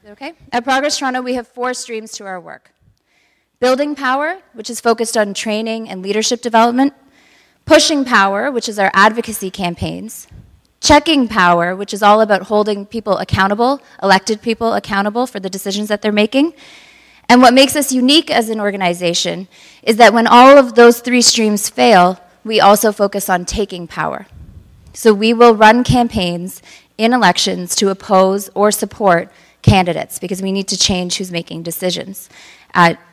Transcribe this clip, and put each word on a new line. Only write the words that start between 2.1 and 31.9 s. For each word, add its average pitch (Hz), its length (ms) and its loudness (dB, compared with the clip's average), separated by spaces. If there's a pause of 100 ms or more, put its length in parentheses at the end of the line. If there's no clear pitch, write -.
to 208 120 -16
our 185 160 -12
work. 165 300 -20 (880)
Building 262 360 -2
power, 277 440 -6 (160)
which 220 160 -14
is 226 100 -10
focused 226 380 -2
on 202 160 -2
training 220 540 -8
and 185 120 -12
leadership 214 400 -4
development. 240 540 0 (720)
Pushing 302 380 2
power, 214 460 0
which 240 180 -6
is 208 100 -8
our 190 160 2
advocacy 214 560 0
campaigns. 175 760 -10 (540)
Checking 294 480 2
power, 180 480 0
which 196 160 -10
is 202 100 -6
all 214 200 4
about 202 220 0
holding 208 420 -2
people 214 320 -6
accountable, 202 640 -2 (200)
elected 190 380 0
people 226 320 -4
accountable 208 540 -4
for 214 140 -12
the 190 100 -8
decisions 196 380 -8
that 208 120 -4
they're 214 100 -2
making. 254 440 0 (720)
And 247 140 6
what 247 120 6
makes 277 220 4
us 277 160 -4
unique 269 360 0
as 233 200 -2
an 220 100 -6
organization 180 880 -4 (380)
is 220 140 0
that 220 140 6
when 233 140 0
all 254 320 8
of 240 160 2
those 233 260 6
three 247 220 0
streams 214 460 0
fail, 185 500 4 (240)
we 220 160 -4
also 208 320 4
focus 202 380 -4
on 180 160 -2
taking 185 420 -8
power. 160 400 -10 (680)
So 220 200 2
we 220 180 0
will 233 220 6
run 220 300 4
campaigns 185 760 -2 (380)
in 226 140 2
elections 185 640 0
to 196 140 0
oppose 190 640 0
or 202 180 2
support 196 580 -2 (320)
candidates 175 560 0
because 185 240 -8
we 190 80 -4
need 196 180 -4
to 190 80 -6
change 180 420 -4
who's 185 120 -10
making 165 320 -10
decisions 180 640 -8 (460)